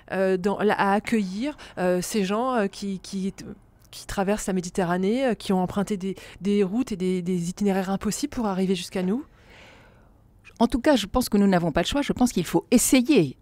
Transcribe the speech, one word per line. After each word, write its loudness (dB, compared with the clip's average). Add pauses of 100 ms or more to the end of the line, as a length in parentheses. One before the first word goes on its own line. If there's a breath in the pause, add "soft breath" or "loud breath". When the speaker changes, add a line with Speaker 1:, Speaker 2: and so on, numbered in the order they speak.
(140)
Speaker 1:
euh, 2
dans, 0
à 4
accueillir, -2 (200 loud breath)
euh, 0
ces -2
gens, -2
euh, 0
qui... -8
qui, -6 (580)
qui -18
traversent -2
la -2
Méditerranée, 0
euh, 2
qui -4
ont 2
emprunté -2
des, -6 (260 loud breath)
des 2
routes 0
et -4
des, -2
des -2
itinéraires 0
impossibles -4
pour -4
arriver 0
jusqu'à -6
nous ? -2 (1400 soft breath)
Speaker 2:
En 4
tout -4
cas, 4
je -2
pense 0
que 0
nous 6
n'avons 2
pas 0
le -2
choix. -2
Je -2
pense 2
qu'il -2
faut 0
essayer 4